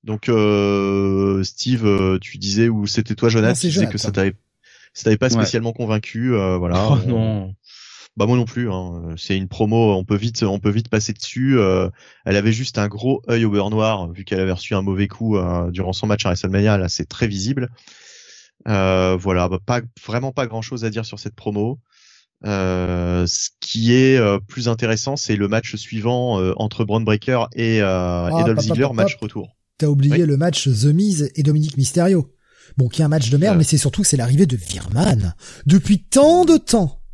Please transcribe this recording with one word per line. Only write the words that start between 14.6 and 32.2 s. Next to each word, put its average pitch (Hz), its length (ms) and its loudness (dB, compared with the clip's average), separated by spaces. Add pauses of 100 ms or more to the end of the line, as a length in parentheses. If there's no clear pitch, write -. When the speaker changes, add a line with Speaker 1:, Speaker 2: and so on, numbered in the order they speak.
Speaker 1:
un 95 60 0
mauvais 98 280 0
coup, 107 260 -2
euh, 87 360 -2
durant 90 220 -4
son 107 140 -6
match 107 180 0
à 95 40 2
WrestleMania. 98 480 0
Là, 92 100 -2
c'est 85 200 -6
très - 200 -4
visible. 117 420 -4 (1000)
Euh, 92 480 2
voilà, 90 320 0
bah, 92 160 -4
pas, 123 160 -2 (240)
vraiment 123 260 -4
pas 127 160 -4
grand 110 140 -8
chose 113 240 -8
à 110 40 -2
dire 110 160 -6
sur - 140 -14
cette 107 160 -12
promo. 110 440 -4 (680)
Euh, 90 840 -2
ce - 220 -4 (100)
qui 113 340 0
est, 131 240 6
euh, 101 220 2
plus 117 300 -6
intéressant, 117 480 -2
c'est - 180 -2
le 101 140 -2
match 113 260 -4
suivant, 113 640 -2
euh, 92 160 0
entre 110 300 -4
Braun 110 180 0
Breaker 117 420 0 (100)
et, 113 260 0
euh, 90 460 0
Speaker 2:
Ah, - 20 -2
Speaker 1:
et - 160 0
Dolph 113 60 2
Speaker 2:
hop, 107 60 0
hop, 107 60 0
Speaker 1:
Ziggler, 107 220 0
Speaker 2:
hop, 131 80 -4
Speaker 1:
match - 220 0
Speaker 2:
hop. - 60 -18
Speaker 1:
retour. 101 320 -10 (260)
Speaker 2:
T'as 151 80 0
oublié 147 340 4
Speaker 1:
Oui. 170 40 4
Speaker 2:
le 143 120 2
match 139 300 0
The 120 180 2
Miz 160 500 2
et 151 80 -2
Dominic 151 340 0
Mysterio. 170 560 0 (440)